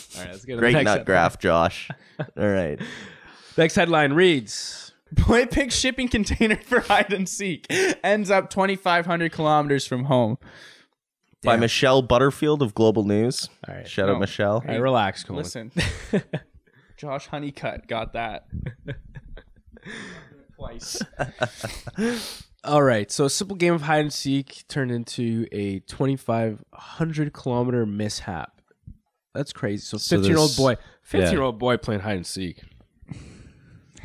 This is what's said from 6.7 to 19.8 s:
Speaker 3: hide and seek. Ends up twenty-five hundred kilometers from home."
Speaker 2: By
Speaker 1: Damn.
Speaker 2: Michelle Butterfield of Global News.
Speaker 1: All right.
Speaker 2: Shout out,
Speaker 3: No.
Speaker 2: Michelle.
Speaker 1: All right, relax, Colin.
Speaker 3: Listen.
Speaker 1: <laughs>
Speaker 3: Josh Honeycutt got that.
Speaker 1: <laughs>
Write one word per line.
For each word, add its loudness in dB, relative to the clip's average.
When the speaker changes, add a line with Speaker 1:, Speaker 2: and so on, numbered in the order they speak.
Speaker 3:
hide 2
and -2
seek. -6
Ends 2
up 4
twenty-five 0
hundred 0
kilometers 2
from -4
home." 2
Speaker 2:
By 4
Speaker 1:
Damn. 6
Speaker 2:
Michelle 6
Butterfield 4
of 0
Global 4
News. 0
Speaker 1:
All -14
right. -14
Speaker 2:
Shout 0
out, 2
Speaker 3:
No. 0
Speaker 2:
Michelle. 0
Speaker 1:
All -4
right, -6
relax, 0
Colin. -10
Speaker 3:
Listen. -14
Speaker 1:
<laughs> -10
Speaker 3:
Josh -10
Honeycutt -10
got -6
that. -8
Speaker 1:
<laughs> -18